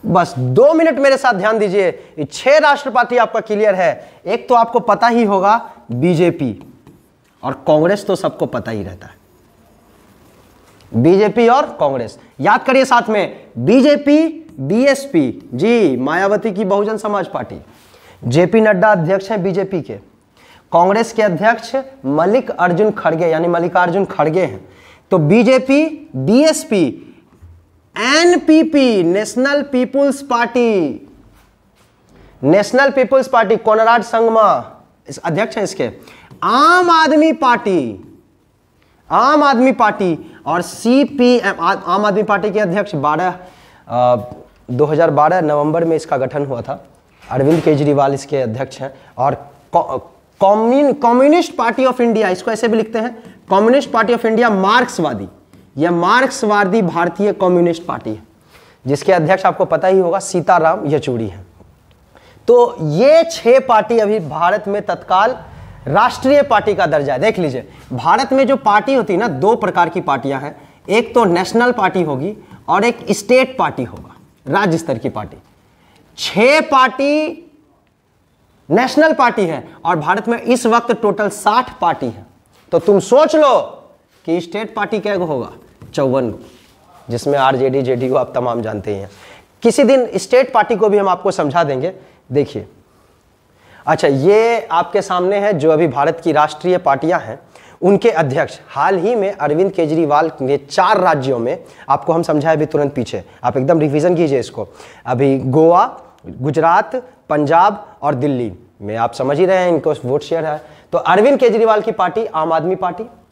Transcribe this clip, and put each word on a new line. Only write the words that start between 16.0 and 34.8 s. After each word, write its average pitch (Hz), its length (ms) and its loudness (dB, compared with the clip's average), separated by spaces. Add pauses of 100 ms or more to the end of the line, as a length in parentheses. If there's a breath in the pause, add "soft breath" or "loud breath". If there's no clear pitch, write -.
की 202 140 -4
बहुजन 208 320 -2
समाज 208 300 -4
पार्टी, - 340 -12 (600 soft breath)
जेपी 175 400 2
नड्डा 208 300 2
अध्यक्ष 190 400 -2
हैं 214 120 -4
बीजेपी 190 380 -4
के, 104 260 -14 (640 soft breath)
कांग्रेस 202 420 2
के 226 80 -2
अध्यक्ष 214 540 0 (300)
मल्लिक 170 460 0
अर्जुन 180 400 0
खड़गे 165 360 -2
यानी 160 200 0
मल्लिकार्जुन 175 580 0
खड़गे 156 360 -2
हैं। 110 280 -6 (420 soft breath)
तो 190 60 2
बीजेपी, 254 960 2
बीएसपी, 190 1000 0 (840)
एनपीपी, 294 1080 2
नेशनल 233 580 0
पीपुल्स 269 600 -2
पार्टी, 233 840 -2 (1400 soft breath)
नेशनल 208 460 2
पीपुल्स 262 380 2
पार्टी, 226 280 2
कोनराड 220 460 2
संगमा 220 720 0 (380)